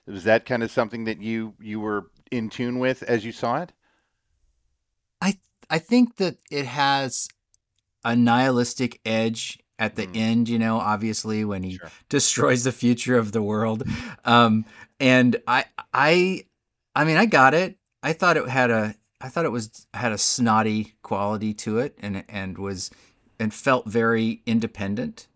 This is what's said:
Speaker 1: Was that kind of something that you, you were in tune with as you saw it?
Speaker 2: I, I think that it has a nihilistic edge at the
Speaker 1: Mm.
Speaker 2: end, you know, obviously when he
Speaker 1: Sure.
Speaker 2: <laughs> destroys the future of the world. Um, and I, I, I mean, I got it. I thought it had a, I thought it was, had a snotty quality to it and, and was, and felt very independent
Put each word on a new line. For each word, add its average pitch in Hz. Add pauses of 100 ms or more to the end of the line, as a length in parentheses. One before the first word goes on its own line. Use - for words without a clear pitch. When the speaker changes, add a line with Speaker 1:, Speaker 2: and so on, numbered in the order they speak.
Speaker 1:
Was 95
that 110
kind 120
of 107
something 117
that 110
you, 110
you 110
were 104 (240)
in 113
tune 123
with 127
as 113
you 117
saw 127
it? 175 (1500)
Speaker 2:
I, 190 (320)
I 160
think 240
that 185 (140)
it 143
has 139 (760)
a 117
nihilistic 120
edge 113 (200)
at 107
the 104
Speaker 1:
Mm. 92
Speaker 2:
end, 113
you 117
know, 113
obviously 107
when 98
he 92
Speaker 1:
Sure. 82
Speaker 2:
<laughs> -
destroys 127
the 131
future 123
of 107
the 110
world. 110 (420)
Um, 117 (360)
and 127 (100)
I, 127 (280)
I, 175 (500)
I 143
mean, 160
I 208
got 139
it. 180 (260)
I 143
thought 170
it 143
had 127
a, 107 (260)
I 131
thought 165
it 117
was, 110
had 120
a 104
snotty 110
quality 104
to 107
it 143
and, 98
and 95
was, 98 (500)
and 107
felt 127
very 113
independent 110